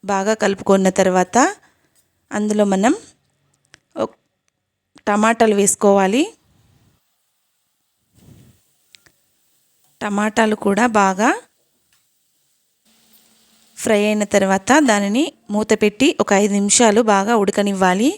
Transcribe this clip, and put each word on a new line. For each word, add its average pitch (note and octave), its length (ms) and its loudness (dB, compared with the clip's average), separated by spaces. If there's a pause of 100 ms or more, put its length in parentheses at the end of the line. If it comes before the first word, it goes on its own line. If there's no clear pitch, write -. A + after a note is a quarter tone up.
(100)
బాగా G3 300 -2
కలుపుకున్న F#3+ 480 0 (100)
తర్వాత F#3 380 0 (1000)
అందులో G#3 360 -2
మనం G#3+ 220 0 (1080)
ఒక్-, - 120 -14 (920)
టమాటాలు A3 520 0
వేసుకోవాలి. G3+ 640 2 (3750)
టమాటాలు G#3+ 640 -2
కూడా G3+ 180 0 (160)
బాగా G3 300 0 (2500)
ఫ్రై G#3 260 0
అయిన G#3 140 -2 (120)
తర్వాత F#3+ 360 0 (180)
దానిని G#3 360 0 (280)
మూత G#3+ 180 -2 (100)
పెట్టి A3 280 0 (120)
ఒక - 100 0 (100)
ఐదు G3+ 180 -2
నిమిషాలు G#3+ 420 2 (120)
బాగా G3+ 280 0
ఉడకనివ్వాలి. G3 760 0